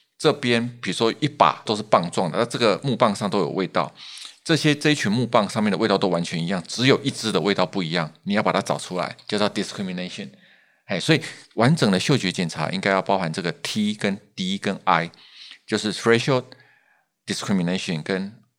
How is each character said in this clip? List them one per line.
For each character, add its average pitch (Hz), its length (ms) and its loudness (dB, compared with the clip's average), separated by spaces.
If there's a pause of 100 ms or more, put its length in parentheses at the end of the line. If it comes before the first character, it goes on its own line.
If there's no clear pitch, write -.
(200)
这 151 140 4
边 120 480 -2
比 95 100 -4
如 85 60 -6
说 113 240 2
一 147 80 0
把 - 360 2
都 110 80 -2
是 104 80 -2
棒 87 300 2
状 95 180 0
的， 78 80 -4
那 110 80 2
这 120 140 -4
个 104 240 4
木 139 100 0
棒 107 220 2
上 104 140 -2
都 101 100 0
有 78 100 2
味 92 160 -2
道， 80 260 -2 (520)
这 165 120 0
些， 147 200 2
这 147 160 2
一 151 40 2
群 110 160 -2
木 120 140 0
棒 107 240 2
上 110 120 -2
面 107 100 2
的 92 60 0
味 110 100 2
道 98 100 4
都 98 120 2
完 87 140 0
全 85 180 -4
一 82 60 -2
样， 90 200 -2
只 123 200 -2
有 - 140 4
一 139 80 -4
支 - 220 -4
的 87 100 2
味 98 120 2
道 92 120 2
不 95 160 -4
一 80 100 -4
样， 82 200 -2 (120)
你 98 100 -4
要 104 100 2
把 92 80 2
它 - 100 2
找 - 160 -2
出 - 200 -8
来， 76 200 -6 (100)
叫 107 100 -2
做 104 120 2
discrimination。 92 800 -6 (560)
哎， - 140 -4
所 - 140 2
以 156 60 4 (360)
完 123 200 4
整 117 160 4
的 92 80 4
嗅 143 160 2
觉 90 160 0
检 85 160 -2
查 80 220 -4
应 90 100 -4
该 98 120 2
要 95 100 4
包 98 160 0
含 85 160 -2
这 95 80 -4
个 85 100 -2
T 107 420 -4
跟 101 240 -4 (180)
D 95 220 -4
跟 98 280 -4
I， 85 260 2 (540)
就 107 120 -2
是 104 140 -2
threshold、 120 540 2 (800)
discrimination 92 800 -2
跟 98 280 -4 (280)